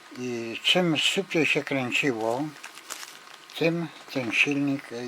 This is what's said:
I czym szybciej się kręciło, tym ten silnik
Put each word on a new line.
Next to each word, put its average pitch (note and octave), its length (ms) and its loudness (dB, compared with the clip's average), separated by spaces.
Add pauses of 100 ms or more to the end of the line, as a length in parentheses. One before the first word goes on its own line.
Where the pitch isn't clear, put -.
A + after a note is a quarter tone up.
(180)
I A#2 460 -6
czym F3 340 4
szybciej F3 480 2
się - 180 2
kręciło, B2 760 0 (1160)
tym E3 300 2 (260)
ten A#2+ 180 -2
silnik C#3+ 520 2 (240)